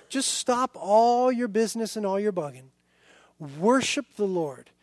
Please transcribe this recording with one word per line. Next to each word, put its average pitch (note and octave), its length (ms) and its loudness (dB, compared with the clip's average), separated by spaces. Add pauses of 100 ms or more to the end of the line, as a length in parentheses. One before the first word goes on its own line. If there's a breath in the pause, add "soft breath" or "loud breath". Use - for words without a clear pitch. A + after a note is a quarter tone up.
Just C4 200 -4
stop B3 520 -2
all A#3+ 500 4
your B3 160 -2
business A3 480 -2
and G#3+ 120 -4
all F#3+ 120 -2
your G#3 140 0
bugging. C3+ 380 -8 (680 soft breath)
Worship G3+ 680 0 (100)
the G#3 100 -2
Lord. D#3+ 440 -6 (120)